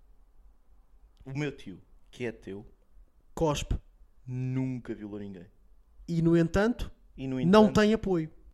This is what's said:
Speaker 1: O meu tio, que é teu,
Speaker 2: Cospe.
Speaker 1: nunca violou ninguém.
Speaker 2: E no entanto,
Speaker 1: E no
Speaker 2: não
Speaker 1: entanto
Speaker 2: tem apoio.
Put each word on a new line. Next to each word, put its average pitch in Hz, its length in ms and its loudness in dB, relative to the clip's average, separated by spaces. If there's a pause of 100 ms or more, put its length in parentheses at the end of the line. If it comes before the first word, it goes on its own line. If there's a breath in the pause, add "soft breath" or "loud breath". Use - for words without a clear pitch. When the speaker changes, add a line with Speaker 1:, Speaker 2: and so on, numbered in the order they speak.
(1200)
Speaker 1:
O 135 120 -12
meu 147 160 -4
tio, 92 280 -16 (300)
que - 140 -10
é 113 80 -4
teu, 98 340 -14 (680)
Speaker 2:
Cospe. - 420 0 (500)
Speaker 1:
nunca 127 680 -4
violou 104 240 -10
ninguém. 98 280 -12 (600)
Speaker 2:
E 165 140 0
no 165 140 4
entanto, 196 540 0 (260)
Speaker 1:
E 131 100 -8
no 131 100 -4
Speaker 2:
não 127 40 -4 (280)
Speaker 1:
entanto 175 120 2
Speaker 2:
tem 214 140 4
apoio. 180 360 -2 (240)